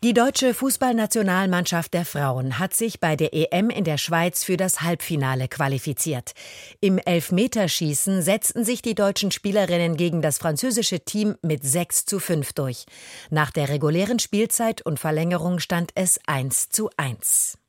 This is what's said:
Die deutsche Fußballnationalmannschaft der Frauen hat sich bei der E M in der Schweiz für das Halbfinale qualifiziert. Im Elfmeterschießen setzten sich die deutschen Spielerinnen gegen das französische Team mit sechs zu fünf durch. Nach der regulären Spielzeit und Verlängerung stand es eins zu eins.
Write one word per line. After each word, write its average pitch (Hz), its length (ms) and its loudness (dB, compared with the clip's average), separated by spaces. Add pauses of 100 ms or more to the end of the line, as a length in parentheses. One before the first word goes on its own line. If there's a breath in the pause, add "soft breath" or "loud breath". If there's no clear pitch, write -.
Die 233 120 4
deutsche 247 400 4
Fußballnationalmannschaft 196 1400 0
der 170 120 0
Frauen 131 520 -2
hat 185 160 -2
sich - 260 -2
bei 160 160 2
der 147 180 0
E 156 180 0
M 196 180 2
in 214 140 -2
der 156 160 0
Schweiz 170 440 2
für 185 140 0
das 185 240 0
Halbfinale 139 680 0
qualifiziert. 139 840 -2 (480 loud breath)
Im 190 180 4
Elfmeterschießen 180 1300 0
setzten 214 420 0
sich 226 160 -2
die 226 140 -2
deutschen 202 340 2
Spielerinnen 175 680 2
gegen 165 260 2
das 151 160 0
französische 202 640 0
Team 214 420 -2
mit 151 200 0
sechs 151 440 0
zu 202 100 -2
fünf 156 360 -2
durch. 131 320 -4 (440 loud breath)
Nach 151 220 2
der 143 180 0
regulären 160 480 2
Spielzeit 220 680 0
und 151 160 -2
Verlängerung 170 600 0
stand 175 340 -2
es - 320 2
eins 135 440 -2
zu 214 280 -2
eins. - 720 -2